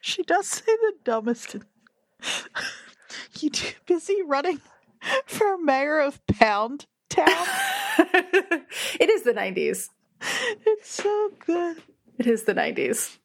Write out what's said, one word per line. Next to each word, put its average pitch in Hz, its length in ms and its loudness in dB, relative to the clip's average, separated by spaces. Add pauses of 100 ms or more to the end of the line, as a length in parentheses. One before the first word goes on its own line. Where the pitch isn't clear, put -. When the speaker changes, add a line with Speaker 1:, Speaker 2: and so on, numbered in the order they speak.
Speaker 1:
She - 140 -4
does 349 260 2
say - 200 -6
the 440 260 4 (100)
dumbest. 226 520 -2 (680)
<laughs> - 1160 -10
"You 302 100 0
too - 240 -4 (140)
busy 381 360 2
running 285 380 0 (640)
for 403 320 0
mayor 294 420 2
of 285 280 -2
Pound 220 580 2 (240)
Town?" - 180 2 (720)
Speaker 2:
<laughs> - 0 -
It - 1120 0
is 427 140 2
the 240 100 2
nineties. 190 560 -2 (320)
Speaker 1:
It's 427 680 -2 (120)
so 415 300 0 (140)
good. 339 360 -2 (360)
Speaker 2:
It 240 100 0
is 226 160 2
the 202 100 2
nineties. 160 720 -2